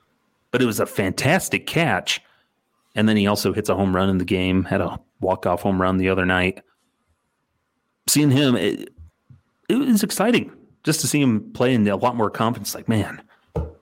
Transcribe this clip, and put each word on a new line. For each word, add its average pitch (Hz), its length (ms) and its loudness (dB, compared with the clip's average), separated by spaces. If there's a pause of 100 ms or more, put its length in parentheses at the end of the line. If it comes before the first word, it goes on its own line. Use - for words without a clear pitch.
(520)
But 123 100 0
it 127 40 2
was 110 160 0
a - 40 -2
fantastic 104 800 -2
catch. 131 560 -2 (720)
And 107 140 2
then 110 80 2
he 101 120 2
also 104 260 0
hits 104 160 -4
a 92 60 0
home 95 200 0
run 95 140 2
in 95 80 2
the 92 80 -2
game, 92 400 0
had 95 160 -2
a - 180 -6 (200)
walk-off 92 420 -2
home 95 200 0
run 95 160 2
the 92 120 0
other 92 160 0
night. 92 360 0 (1500)
Seeing 147 240 4
him, 131 240 4
it, - 380 -2 (760)
it 208 60 0
was 247 280 2
exciting 208 480 0 (320)
just 156 180 -2
to 127 60 -2
see 147 140 0
him 110 320 0
play 127 200 0
in 107 140 2
a 98 100 0
lot 120 180 0
more 107 140 0
confidence. 113 460 -4
Like, - 120 -16
"Man, 107 340 -2 (340)
I 78 60 -4 (200)